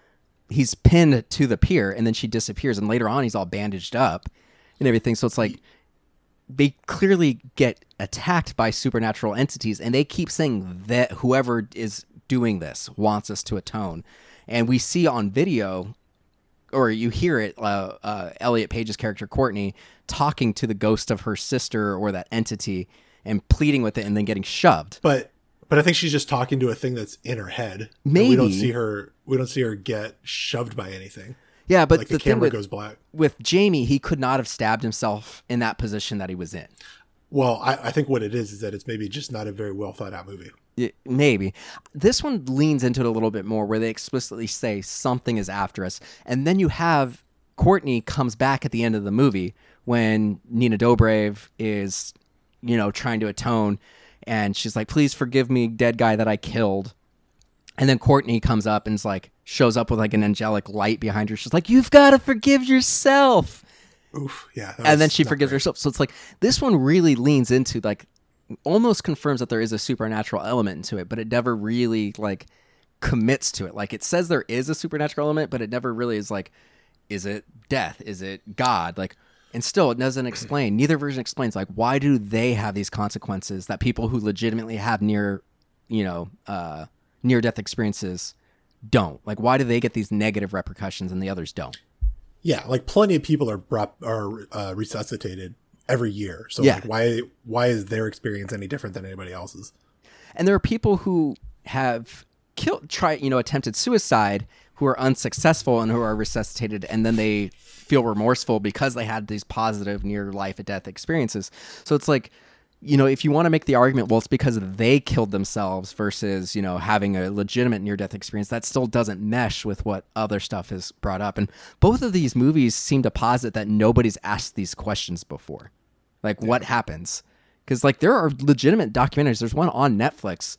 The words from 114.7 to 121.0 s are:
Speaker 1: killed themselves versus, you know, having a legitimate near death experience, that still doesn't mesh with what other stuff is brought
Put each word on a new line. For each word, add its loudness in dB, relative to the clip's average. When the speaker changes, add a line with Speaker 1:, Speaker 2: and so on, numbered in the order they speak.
Speaker 1:
killed 0
themselves -4
versus, -4
you -2
know, -2
having 0
a -2
legitimate 0
near -4
death -6
experience, -8
that -6
still -2
doesn't -2
mesh -2
with -6
what -4
other -2
stuff -8
is -10
brought -6